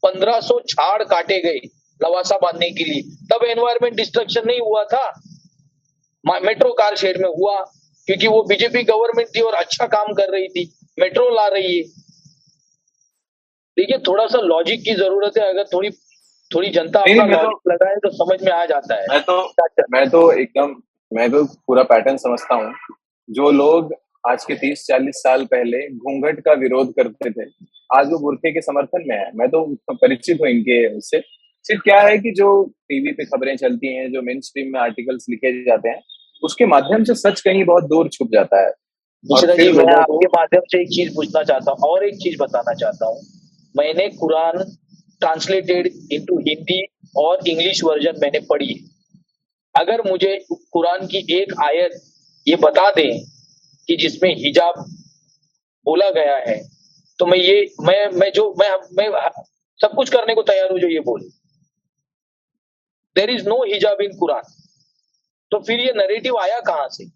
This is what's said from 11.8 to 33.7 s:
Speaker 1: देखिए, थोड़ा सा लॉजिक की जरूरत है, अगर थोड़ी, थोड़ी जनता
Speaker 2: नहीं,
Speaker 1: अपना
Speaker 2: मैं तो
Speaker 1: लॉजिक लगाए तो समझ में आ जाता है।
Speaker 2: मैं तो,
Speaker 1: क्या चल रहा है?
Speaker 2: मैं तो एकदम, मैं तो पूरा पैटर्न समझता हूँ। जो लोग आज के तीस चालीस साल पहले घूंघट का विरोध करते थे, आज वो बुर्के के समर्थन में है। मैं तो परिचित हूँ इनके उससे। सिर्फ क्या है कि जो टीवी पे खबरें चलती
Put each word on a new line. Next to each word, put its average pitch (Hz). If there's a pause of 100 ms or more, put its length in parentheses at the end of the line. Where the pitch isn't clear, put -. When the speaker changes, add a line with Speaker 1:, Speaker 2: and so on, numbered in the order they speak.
Speaker 1:
देखिए, -
थोड़ा 208
सा 262
लॉजिक 170
की 226
जरूरत 196
है, 208
अगर 190
थोड़ी, 196 (680)
थोड़ी 185
जनता 165
Speaker 2:
नहीं, 196
Speaker 1:
अपना 220
Speaker 2:
मैं 196
तो 160
Speaker 1:
लॉजिक 180
लगाए 190
तो 208
समझ 180
में 190
आ 170
जाता 143
है। 104
Speaker 2:
मैं 139
तो, 180
Speaker 1:
क्या 170
चल -
रहा -
है? 135
Speaker 2:
मैं 135
तो 165
एकदम, 139 (320)
मैं 117
तो 147
पूरा 131
पैटर्न 127
समझता 120
हूँ। 110 (560)
जो 139
लोग 151 (340)
आज 123
के 143
तीस 139
चालीस 135
साल 131
पहले 123
घूंघट 139
का 156
विरोध 131
करते 120
थे, 104 (480)
आज 143
वो 160
बुर्के 147
के 156
समर्थन 143
में 113
है। 98
मैं 120
तो 151 (160)
परिचित 151
हूँ 143
इनके 117
उससे। - (420)
सिर्फ 208
क्या 202
है 208
कि 214
जो 196
टीवी -
पे 147
खबरें 135
चलती 127